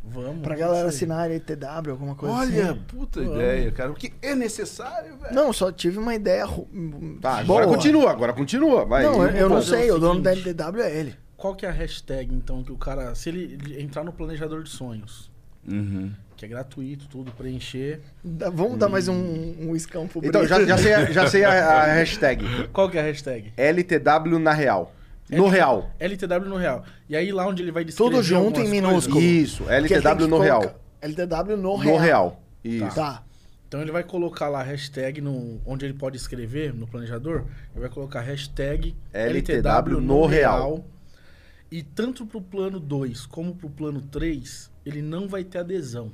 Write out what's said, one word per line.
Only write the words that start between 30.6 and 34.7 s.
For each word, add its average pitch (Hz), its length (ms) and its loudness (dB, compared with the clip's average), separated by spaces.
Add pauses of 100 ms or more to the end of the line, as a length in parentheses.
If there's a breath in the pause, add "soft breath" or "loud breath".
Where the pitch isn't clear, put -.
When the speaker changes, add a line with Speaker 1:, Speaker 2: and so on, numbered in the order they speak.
Speaker 2:
coloca - 180 -4 (220)
L 151 120 -8
T 180 120 -4
W 180 320 -4
no 190 60 -4
Speaker 4:
No 185 140 -2
Speaker 2:
real. 151 220 4
Speaker 4:
real. 120 440 4 (200)
Isso. 113 320 -4
Speaker 2:
Tá. 139 280 -4 (440 soft breath)
Speaker 1:
Então 139 140 -8
ele 156 100 -6
vai 170 140 -2
colocar 170 420 -4
lá 139 140 -4
a - 20 -6
hashtag 139 560 -8